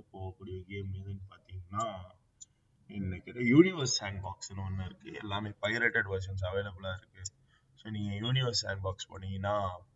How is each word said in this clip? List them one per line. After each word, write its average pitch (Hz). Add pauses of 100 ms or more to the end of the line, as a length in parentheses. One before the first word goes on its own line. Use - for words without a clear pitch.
(100)
போகக்கூடிய 92
கேம் 98
எதுன்னு 98
பாத்தீங்கன்னா, 92 (1040)
என்ன 95
கேட்டா, 113
யூனிவர்ஸ் 160
சாண்ட்பாக்ஸ்னு 98
ஒண்ணு 95
இருக்கு. - (100)
எல்லாமே 104 (100)
பைரேட்டட் 113
வெர்ஷன்ஸ் 95
அவைலபிளா 95
இருக்கு. 95 (540)
So 110
நீங்க 104
யூனிவர்ஸ் 123
சாண்ட்பாக்ஸ் 98
போனீங்கன்னா 98 (420)